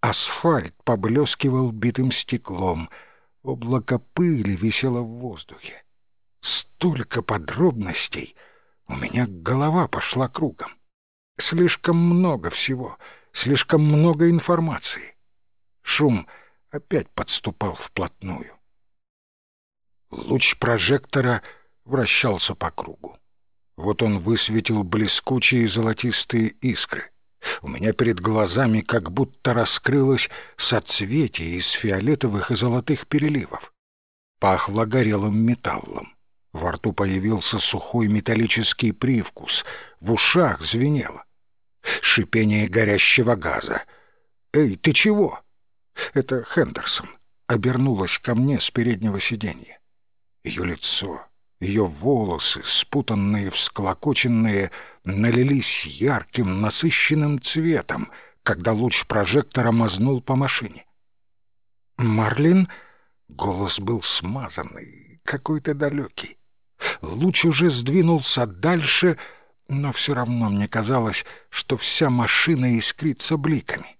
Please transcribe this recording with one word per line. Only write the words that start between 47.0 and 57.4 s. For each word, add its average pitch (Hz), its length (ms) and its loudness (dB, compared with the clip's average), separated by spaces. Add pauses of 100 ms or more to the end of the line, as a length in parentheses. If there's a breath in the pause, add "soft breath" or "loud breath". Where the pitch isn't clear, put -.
обернулась 120 720 0
ко 120 160 -2
мне 131 240 2
с - 100 0
переднего 110 500 0
сиденья. 101 600 -4 (640)
Ее - 200 -6
лицо, - 640 -4 (340)
ее 101 260 0
волосы, 92 800 0
спутанные, 101 840 0
всклокоченные, 107 1200 0 (320 loud breath)
налились 123 840 2
ярким, 98 760 -2
насыщенным 147 800 2